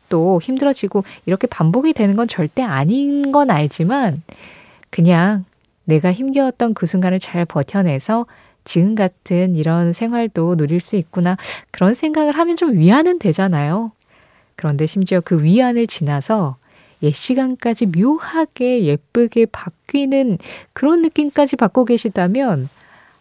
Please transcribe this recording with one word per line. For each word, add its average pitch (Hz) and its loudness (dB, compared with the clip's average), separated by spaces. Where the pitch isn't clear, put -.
또 175 2
힘들어지고 262 -2
이렇게 180 -2
반복이 240 0
되는 202 0
건 233 0
절대 180 -4
아닌 269 0
건 277 2
알지만 165 0
그냥 180 2
내가 160 2
힘겨웠던 254 0
그 - -4
순간을 185 0
잘 175 -4
버텨내서 180 -2
지금 190 0
같은 185 -2
이런 170 0
생활도 226 -2
누릴 156 0
수 - -6
있구나 180 -2
그런 196 0
생각을 302 -2
하면 339 0
좀 294 0
위안은 294 4
되잖아요. 190 -2
그런데 147 -2
심지어 185 0
그 165 0
위안을 233 2
지나서 147 -2
옛 147 2
시간까지 254 -2
묘하게 247 0
예쁘게 226 0
바뀌는 269 -2
그런 320 2
느낌까지 294 0
받고 247 2
계시다면 202 -2